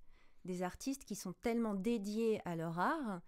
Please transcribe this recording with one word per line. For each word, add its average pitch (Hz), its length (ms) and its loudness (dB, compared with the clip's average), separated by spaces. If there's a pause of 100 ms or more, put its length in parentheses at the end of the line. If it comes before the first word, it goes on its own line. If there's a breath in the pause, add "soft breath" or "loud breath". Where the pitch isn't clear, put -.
(460)
Des 180 180 -2
artistes 269 400 -4
qui 202 100 -6
sont 185 200 -6
tellement 233 400 2
dédiés 214 720 2
à 170 100 0
leur 170 240 0
art 226 480 2